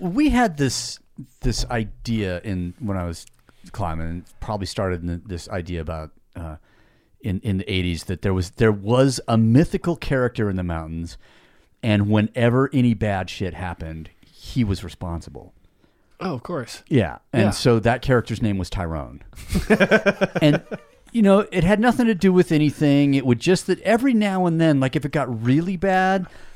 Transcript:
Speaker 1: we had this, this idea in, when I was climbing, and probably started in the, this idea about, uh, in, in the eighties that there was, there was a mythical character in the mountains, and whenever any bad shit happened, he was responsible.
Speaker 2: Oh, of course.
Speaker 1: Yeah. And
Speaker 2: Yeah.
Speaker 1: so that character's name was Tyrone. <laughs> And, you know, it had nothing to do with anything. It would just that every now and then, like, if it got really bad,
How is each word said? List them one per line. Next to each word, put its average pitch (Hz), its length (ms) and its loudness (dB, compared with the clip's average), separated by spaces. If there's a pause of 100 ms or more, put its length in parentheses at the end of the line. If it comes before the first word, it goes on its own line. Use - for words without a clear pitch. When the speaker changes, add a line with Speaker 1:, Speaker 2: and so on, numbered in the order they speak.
Speaker 1:
we 220 300 0
had 233 260 2
this, - 420 -4 (440)
this - 240 0
idea 110 760 -4
in, 90 400 -6
when 101 160 -4
I 90 80 -4
was 85 220 -10 (460)
climbing, 82 360 -6
and 87 160 -10 (160)
probably 101 260 -6
started 90 360 -4
in 87 40 -8
the, 87 180 -6
this 87 260 -10
idea 87 300 -8
about, 80 300 -10 (240)
uh, 80 220 -12 (640)
in, - 200 -4
in 98 180 -2
the 98 120 -6
eighties 87 340 -2
that 92 180 -6
there 101 120 0
was, 92 180 0
there 110 200 4
was 120 560 2
a 117 100 4
mythical 139 580 4
character 123 540 -2
in 95 60 -4
the 90 80 -4
mountains, 82 540 -8 (640)
and 104 280 2
whenever 120 600 4
any 123 220 2
bad 98 360 -2
shit 90 240 -8
happened, 82 560 -10 (140)
he - 400 -4
was 101 180 -2
responsible. 82 680 -12 (680)
Speaker 2:
Oh, 180 140 -6
of 120 80 -10
course. - 460 -10
Speaker 1:
Yeah. 90 300 2 (140)
And 120 140 2
Speaker 2:
Yeah. 104 40 2
Speaker 1:
so 117 300 4
that 117 220 0
character's 117 400 0
name 104 160 0
was 90 120 -6
Tyrone. 82 520 -6 (460)
<laughs> 202 760 2
And, 151 200 4 (500)
you 233 100 0
know, 196 180 6 (120)
it 185 120 0
had 202 160 4
nothing 240 260 4
to 226 80 2
do 185 180 4
with 180 200 4
anything. 143 640 4
It 135 120 0
would 120 140 2
just 175 260 0
that 180 140 -2
every 233 340 2
now 196 320 0
and 165 140 0
then, 156 200 4
like, 131 160 0
if 135 80 -2
it 147 80 -6
got 127 320 -4
really 165 320 2
bad, 185 500 0 (300)